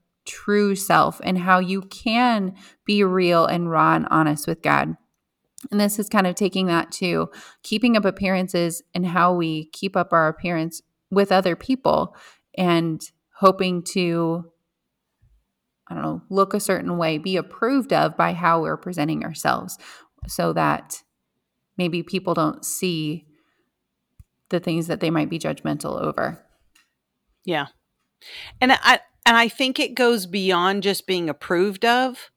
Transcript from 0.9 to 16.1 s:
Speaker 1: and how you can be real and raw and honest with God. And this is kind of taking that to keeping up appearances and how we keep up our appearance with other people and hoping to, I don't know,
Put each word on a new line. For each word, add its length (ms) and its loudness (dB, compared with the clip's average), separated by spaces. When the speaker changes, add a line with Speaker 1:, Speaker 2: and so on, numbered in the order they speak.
Speaker 1:
and 140 0
how 200 2
you 240 -2
can 720 -2
be 180 2
real 440 4
and 220 -2
raw 280 4
and 160 0
honest 340 2
with 160 -6
God. 320 0
And 80 0
this 180 0
is 100 -4
kind 200 2
of 80 -4
taking 300 0
that 260 0
to 380 -2
keeping 320 2
up 80 2
appearances 760 0
and 120 -2
how 280 2
we 360 -2
keep 260 -6
up 160 0
our 160 4
appearance 540 -4
with 220 2
other 240 2
people 600 -2
and 440 0
hoping 480 2
to, 640 -2
I 60 -10
don't 100 -6
know, 260 -6